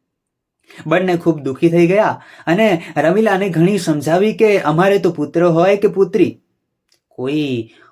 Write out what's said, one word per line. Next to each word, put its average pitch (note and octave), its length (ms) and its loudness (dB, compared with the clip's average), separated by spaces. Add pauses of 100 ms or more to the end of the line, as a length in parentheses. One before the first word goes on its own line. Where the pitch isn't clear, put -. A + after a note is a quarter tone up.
(880)
બંને F3 300 0
ખૂબ D#3+ 240 -2
દુઃખી C3+ 300 -2
થઈ E3+ 160 4
ગયા F3+ 360 0 (240)
અને F#3 360 0 (140)
રમીલાને F#3+ 520 0
ઘણી F3 300 0
સમજાવી E3 540 0
કે G#3 280 2
અમારે F#3 380 2
તો F3 120 0
પુત્ર E3 360 -2
હોય F3+ 300 2
કે G3+ 120 2
પુત્રી, F3 520 -2 (680)
કોઈ C3 600 -6 (220)